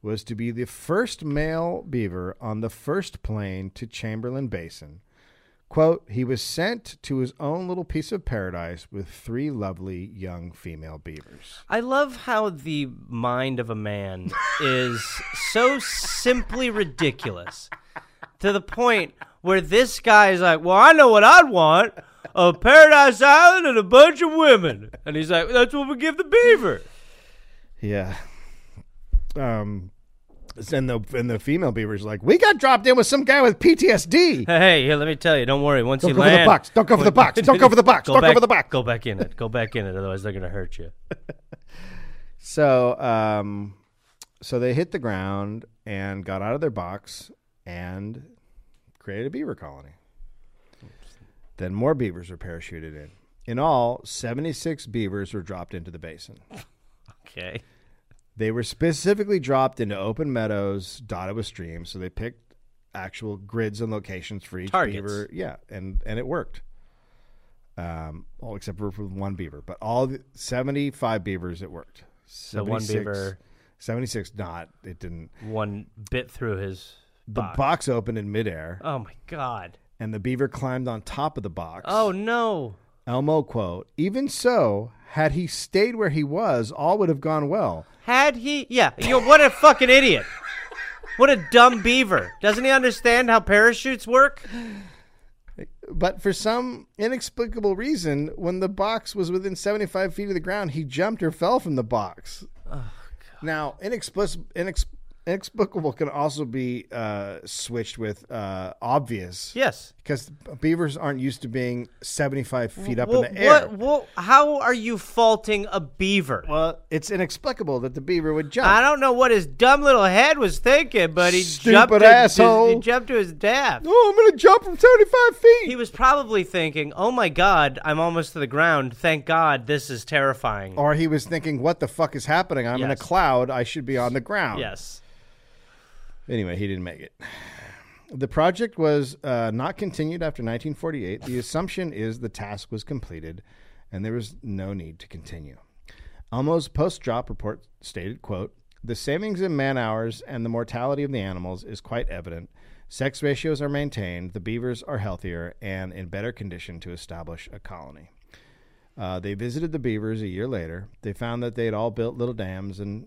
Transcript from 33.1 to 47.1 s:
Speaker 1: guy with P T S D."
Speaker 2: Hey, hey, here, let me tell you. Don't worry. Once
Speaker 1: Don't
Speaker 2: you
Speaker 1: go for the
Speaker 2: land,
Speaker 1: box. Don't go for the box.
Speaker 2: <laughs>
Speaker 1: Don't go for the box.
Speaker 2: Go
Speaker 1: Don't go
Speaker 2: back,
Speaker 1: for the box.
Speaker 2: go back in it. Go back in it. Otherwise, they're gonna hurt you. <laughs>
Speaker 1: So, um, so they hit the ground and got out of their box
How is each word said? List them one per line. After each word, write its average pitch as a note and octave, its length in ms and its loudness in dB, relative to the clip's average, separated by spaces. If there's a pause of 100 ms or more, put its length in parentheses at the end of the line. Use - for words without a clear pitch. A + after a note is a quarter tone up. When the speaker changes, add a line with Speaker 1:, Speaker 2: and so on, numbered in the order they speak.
Speaker 1:
guy C4+ 180 6
with A#3+ 160 4
P E4 180 6
T - 120 4
S G#3 160 4
D." B3+ 400 4
Speaker 2:
Hey, E3+ 140 4
hey, E3+ 260 8
here, D3 120 4
let D3 100 0
me D#3 100 -2
tell D#3 220 2
you. A#2+ 80 0
Don't C#3 160 2
worry. C#3+ 200 2
Once C3 200 0
Speaker 1:
Don't F3 80 4
Speaker 2:
you C3 60 2
Speaker 1:
go F#3 60 4
for D3+ 80 8
the E3 60 8
Speaker 2:
land, E3+ 120 8
Speaker 1:
box. F3+ 260 4
Don't A3 140 4
go A3+ 80 8
for D#3 80 2
the G#3 80 6
box. A3+ 280 6
Speaker 2:
<laughs> - 20 -2
Speaker 1:
Don't - 160 6
go A#3+ 100 10
for A3 80 8
the A#3 60 8
box. A#3 260 6
Speaker 2:
Go C3+ 60 2
Speaker 1:
Don't E3 80 10
go E3 60 8
Speaker 2:
back, A#3+ 60 8
Speaker 1:
for A#3+ 60 8
the A#3+ 80 4
box. F#3+ 220 2
Speaker 2:
go C3 120 0
back A#2 240 -4
in G2+ 140 -4
it. - 160 -6
Go A2+ 120 -6
back A2+ 280 -4
in G#2 100 -4
it. F#2 100 -8
Otherwise, F#2+ 260 -6
they're G#2 100 -6
gonna F#2 160 -8
hurt F#2 300 -8
you. E2 120 -12 (200)
<laughs> - 100 -12 (1200)
Speaker 1:
So, B2+ 560 2
um, G#2 760 -2 (680)
so - 180 -6
they B2 140 0
hit E3 200 -2
the F#3 60 -6
ground G2+ 680 -6 (180)
and G2 400 -10
got F#2+ 160 -8
out G#2+ 140 -4
of D3 80 -6
their D3+ 80 -2
box F#2+ 600 -14 (360)